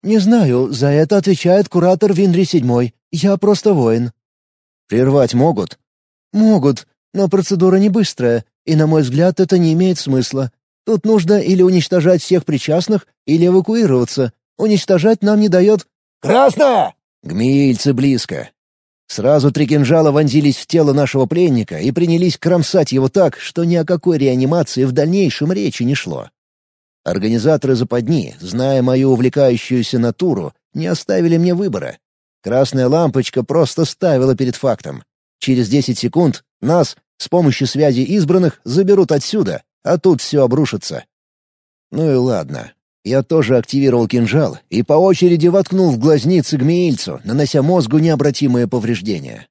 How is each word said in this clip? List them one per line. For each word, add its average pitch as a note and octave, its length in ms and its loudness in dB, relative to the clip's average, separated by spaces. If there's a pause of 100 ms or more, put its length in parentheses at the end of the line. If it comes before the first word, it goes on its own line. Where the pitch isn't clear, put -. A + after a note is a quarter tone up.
«Не G#3+ 160 2
знаю, D#3 540 2
за C#3 160 0
это D3+ 280 2
отвечает F#3+ 520 2
куратор F#3 440 2
Винри F#3 320 2
седьмой. B2 500 0 (180)
Я F#3+ 240 0
просто G3+ 360 0
воин». A#2 400 0 (760)
«Прервать B2+ 460 2
могут?» A#2+ 440 0 (540)
«Могут, G3 560 0 (260)
но F#3+ 140 0
процедура F#3 480 2
не G3+ 120 2
быстрая, B2 560 -2 (220)
и, D#3+ 80 0
на D#3 140 2
мой D#3 140 2
взгляд, D3 360 0
это F#3 180 0
не E3 160 2
имеет F3+ 260 0
смысла. C3 520 -4 (340)
Тут G#3+ 220 -2
нужно G#3 340 2
или F#3 220 2
уничтожать F3+ 600 2
всех F3+ 220 0
причастных, F3 640 -2 (180)
или E3 220 2
эвакуироваться. F3 880 0 (260)
Уничтожать G3+ 640 2
нам G#3 180 2
не G#3+ 80 2
даёт». F#3 380 2 (340)
«Красная!» A#3 760 2 (280)
«Гмеильцы C3 720 0
близко». B2 560 -2 (560)
Сразу C#3 460 0
три D3 140 -2
кинжала D3+ 440 2
вонзились D3 460 0
в - 100 -12
тело D3+ 260 2
нашего C3+ 340 0
пленника C3 520 -2
и G#2 140 -2
принялись E3+ 460 0
кромсать E3+ 540 0
его C3 160 0
так, F3 300 0
что - 260 -6
ни E3+ 120 0
о D#3+ 80 0
какой E3+ 340 -2
реанимации C3 680 0
в C3 80 -2
дальнейшем D#3+ 600 -2
речи F#3 300 -6
не B2+ 120 -2
шло. C#2+ 360 -10 (720)
Организаторы A#2 680 0
западни, A#2+ 680 -4
зная B2+ 400 -2
мою C3 320 0
увлекающуюся B2 840 0
натуру, A#2 560 -2 (180)
не D#3+ 140 -6
оставили E3+ 500 -2
мне F3 180 0
выбора. A2 440 -6 (440)
Красная B2+ 460 0
лампочка C3+ 560 0
просто D#3+ 400 0
ставила C3+ 500 0
перед B2 220 -4
фактом. G2 480 -6 (340)
Через B2 300 -2
десять C3 300 -2
секунд D3+ 460 -2 (180)
нас D#3+ 340 0 (220)
с - 100 -12
помощью D3+ 380 0
связи C3+ 340 0
избранных F#3 640 0
заберут F#3 480 2
отсюда, C#3+ 500 -4 (200)
а E3+ 160 -2
тут F3 240 2
всё C#3+ 200 0
обрушится. A#2 600 -2 (840)
Ну D#3 200 -2
и C#3 40 2
ладно. D#2+ 580 -4 (320)
Я C3 180 -2
тоже C3 360 0
активировал B2 500 0
кинжал A#2+ 500 0 (120)
и G#2+ 120 -2
по D3 120 2
очереди F3 540 4
воткнул F#3 420 2
в B2 80 -2
глазницы D3+ 580 2
гмеильцу, C#3 640 -2
нанося C3+ 400 -2
мозгу D3+ 360 0
необратимые C#3 680 0
повреждения. G#2 840 -8